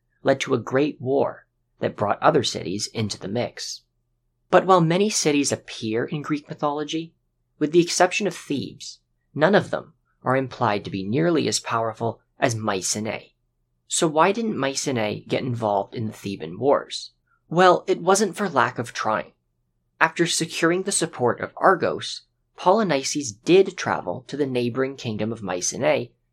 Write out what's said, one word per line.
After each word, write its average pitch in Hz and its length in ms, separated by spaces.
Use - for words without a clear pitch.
led 139 180
to 139 140
a 123 40
great 135 400
war 131 460
that - 140
brought 104 280
other 151 200
cities 92 520
into 107 260
the - 80
mix. - 540
But 185 140
while 185 160
many 175 300
cities 147 420
appear 113 540
in 160 160
Greek 147 260
mythology, 156 640
with 151 140
the 170 100
exception 180 460
of 180 80
Thebes, - 640
none 165 220
of 156 160
them - 240
are 127 120
implied 117 480
to 92 60
be 95 160
nearly 147 400
as 107 140
powerful 113 600
as 120 200
Mycenae. 107 800
So - 220
why 156 240
didn't 226 260
Mycenae 127 720
get - 160
involved 110 500
in 113 140
the 107 40
Theban 92 460
Wars? - 540
Well, 175 380
it 185 140
wasn't 190 340
for 202 140
lack 123 320
of 117 120
trying. - 420
After 160 260
securing 170 560
the 202 80
support 127 500
of - 160
Argos, - 680
Polynices 156 720
did 185 320
travel 87 500
to - 100
the 143 100
neighboring 127 500
kingdom 110 360
of 117 80
Mycenae 107 680